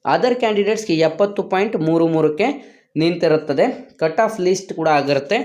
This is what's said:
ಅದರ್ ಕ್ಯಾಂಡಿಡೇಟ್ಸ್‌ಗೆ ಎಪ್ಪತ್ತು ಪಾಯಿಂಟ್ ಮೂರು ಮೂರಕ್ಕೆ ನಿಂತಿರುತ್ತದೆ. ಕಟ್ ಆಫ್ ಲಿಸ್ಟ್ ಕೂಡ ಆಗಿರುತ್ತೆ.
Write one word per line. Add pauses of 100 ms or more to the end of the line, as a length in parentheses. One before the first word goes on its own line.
ಅದರ್
ಕ್ಯಾಂಡಿಡೇಟ್ಸ್‌ಗೆ
ಎಪ್ಪತ್ತು
ಪಾಯಿಂಟ್
ಮೂರು
ಮೂರಕ್ಕೆ (140)
ನಿಂತಿರುತ್ತದೆ.
ಕಟ್
ಆಫ್
ಲಿಸ್ಟ್
ಕೂಡ
ಆಗಿರುತ್ತೆ.